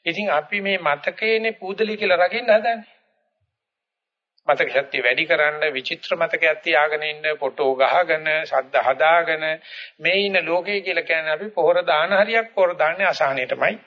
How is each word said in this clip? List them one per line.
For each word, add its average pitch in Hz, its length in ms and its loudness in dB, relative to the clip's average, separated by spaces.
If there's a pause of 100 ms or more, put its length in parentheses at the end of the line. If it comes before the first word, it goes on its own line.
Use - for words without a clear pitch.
ඉතින් 190 300 -4
අපි 151 300 -2
මේ 196 200 -2
මතකයේනේ 220 720 -2
පූදලි 208 440 -4
කියලා 196 220 2
රකින්න 220 320 0
හදන්නේ. 214 380 2 (1600)
මතක 151 220 2
ශක්තිය 135 320 -2
වැඩි 127 240 2
කරන්න 151 420 2
විචිත්‍ර 143 460 -6
මතකයක් 160 460 0
තියාගෙන 151 420 2
ඉන්න, 151 220 -8 (100)
ෆොටෝ 139 400 -2
ගහගෙන, 156 520 2 (140)
ශබ්ද 135 400 -4
හදාගෙන 156 640 2 (520)
මේ 170 220 0
ඉන්න 196 240 0
ලෝකය 180 380 -2
කියලා 180 240 -4
කියන්නේ 160 280 -2
අපි 175 180 -6
පොහොර 175 320 2
දාන 170 300 2
හරියක් 220 380 2
පොහොර 180 240 2
දාන්නේ 165 320 0
අසහනයටමයි. 139 680 0 (120)